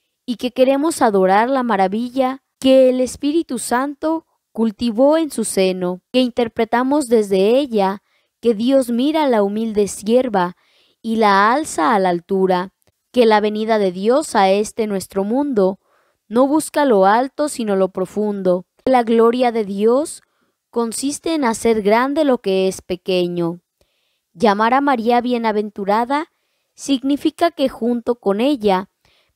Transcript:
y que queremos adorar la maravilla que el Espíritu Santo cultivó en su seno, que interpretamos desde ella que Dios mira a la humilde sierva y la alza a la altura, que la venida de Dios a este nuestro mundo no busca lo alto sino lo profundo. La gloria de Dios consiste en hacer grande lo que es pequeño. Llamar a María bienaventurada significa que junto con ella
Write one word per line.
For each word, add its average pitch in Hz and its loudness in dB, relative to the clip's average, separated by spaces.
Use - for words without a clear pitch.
y 240 -8
que 247 -6
queremos 277 0
adorar 202 2
la 269 0
maravilla 240 -2
que 262 6
el 254 0
Espíritu 277 -4
Santo 294 -4
cultivó 233 0
en 320 -4
su 233 -6
seno, 185 -2
que 254 2
interpretamos 247 -2
desde 208 2
ella 202 -2
que 226 0
Dios 247 0
mira 294 0
a 277 2
la 220 2
humilde 208 -2
sierva 202 -2
y 226 -4
la 208 4
alza 302 -2
a 208 2
la 185 2
altura, 185 -2
que 240 4
la 214 4
venida 214 -2
de 196 0
Dios 226 -2
a 196 4
este 214 -2
nuestro 196 -6
mundo 214 -2
no 247 2
busca 294 -2
lo 202 4
alto 262 0
sino 214 -4
lo 190 0
profundo. 190 -4
La 254 2
gloria 233 2
de 220 -4
Dios 220 -2
consiste 269 -6
en 294 -2
hacer 226 0
grande 247 0
lo 262 2
que 190 -2
es 190 -10
pequeño. 175 -4
Llamar 214 2
a 262 2
María 240 0
bienaventurada 226 -2
significa 285 -2
que 269 -2
junto 240 -4
con 196 -2
ella 208 0